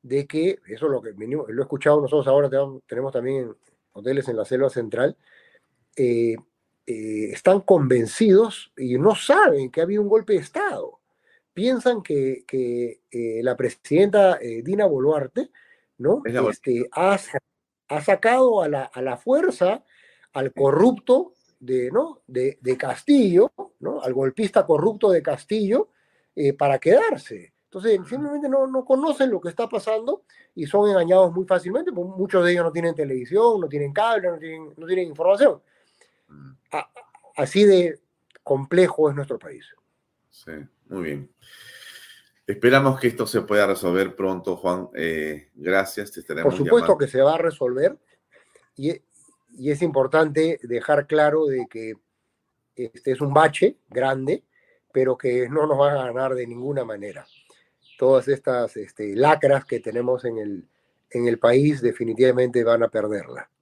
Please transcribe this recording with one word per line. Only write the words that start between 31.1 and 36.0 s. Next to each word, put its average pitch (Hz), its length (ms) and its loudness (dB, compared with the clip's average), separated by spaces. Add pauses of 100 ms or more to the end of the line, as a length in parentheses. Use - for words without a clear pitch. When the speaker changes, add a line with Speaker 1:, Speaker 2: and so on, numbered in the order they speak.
Speaker 1:
muy 185 140 -4
fácilmente, 190 460 -2
porque 185 240 -8
muchos 185 280 2
de 175 80 4
ellos 175 120 0
no 165 80 -2
tienen 165 220 -4
televisión, 160 640 0
no 156 80 -4
tienen 143 240 -6
cable, 214 360 0
no 170 100 -6
tienen, 160 380 -16
no 165 100 -18
tienen 180 220 -2
información. 185 520 2 (680)